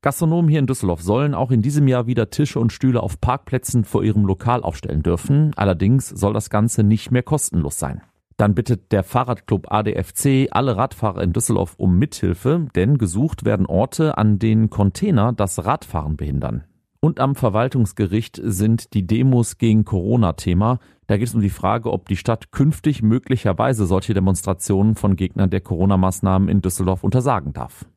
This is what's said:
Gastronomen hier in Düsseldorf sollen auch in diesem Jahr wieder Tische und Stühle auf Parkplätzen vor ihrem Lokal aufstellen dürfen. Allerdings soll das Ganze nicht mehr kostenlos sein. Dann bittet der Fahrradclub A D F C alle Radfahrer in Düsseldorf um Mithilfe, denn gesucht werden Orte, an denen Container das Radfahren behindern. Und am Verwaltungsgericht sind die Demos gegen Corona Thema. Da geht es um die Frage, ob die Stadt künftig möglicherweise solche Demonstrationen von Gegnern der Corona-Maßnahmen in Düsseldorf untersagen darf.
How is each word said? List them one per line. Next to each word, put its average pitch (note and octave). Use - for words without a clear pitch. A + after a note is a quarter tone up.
Gastronomen E3
hier D#3
in C#3
Düsseldorf F#2
sollen B2
auch A2+
in A#2
diesem D3
Jahr B2
wieder A#2
Tische -
und A#2
Stühle B2
auf -
Parkplätzen B2+
vor F#2+
ihrem G#2
Lokal A#2
aufstellen -
dürfen. C#3
Allerdings G2
soll G2+
das G#2+
Ganze A2
nicht G#2
mehr B2
kostenlos E2
sein. C#2
Dann G#2
bittet -
der A2
Fahrradclub A#2+
A G#2+
D G#2
F -
C C3+
alle A#2+
Radfahrer G#2+
in F2
Düsseldorf F#2
um F2+
Mithilfe, C3+
denn A#2+
gesucht A2
werden G#2
Orte, B2+
an G#2+
denen A2
Container A2
das F#2+
Radfahren D#2
behindern. C#2
Und D#3+
am C3+
Verwaltungsgericht A2
sind G#2+
die G2
Demos A#2+
gegen G#2+
Corona G2
Thema. G#2+
Da G2+
geht A2+
es A2+
um A2+
die G2+
Frage, G#2+
ob G2
die F#2+
Stadt -
künftig D3
möglicherweise A2+
solche F#2
Demonstrationen G2
von G2
Gegnern F#2+
der F#2
Corona-Maßnahmen F#2+
in G2+
Düsseldorf F#2
untersagen G2+
darf. -